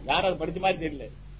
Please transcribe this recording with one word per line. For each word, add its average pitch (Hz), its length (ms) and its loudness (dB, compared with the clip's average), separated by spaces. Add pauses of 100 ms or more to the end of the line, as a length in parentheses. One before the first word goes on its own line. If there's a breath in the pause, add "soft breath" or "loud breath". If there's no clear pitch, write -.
யாரும் 175 240 4
அதை 175 100 2
படிச்ச 170 220 -2
மாதிரி 185 200 4
தெரியல. 147 260 -4 (340)